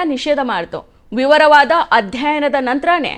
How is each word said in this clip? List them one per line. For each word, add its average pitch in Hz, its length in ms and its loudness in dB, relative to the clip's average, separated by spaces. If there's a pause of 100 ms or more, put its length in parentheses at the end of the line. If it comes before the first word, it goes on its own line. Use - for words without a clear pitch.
ನಿಷೇಧ 294 380 -2
ಮಾಡ್ತು. 190 580 -8 (160)
ವಿವರವಾದ 294 560 4 (200)
ಅಧ್ಯಯನದ 262 680 -2
ನಂತರನೇ 277 580 -2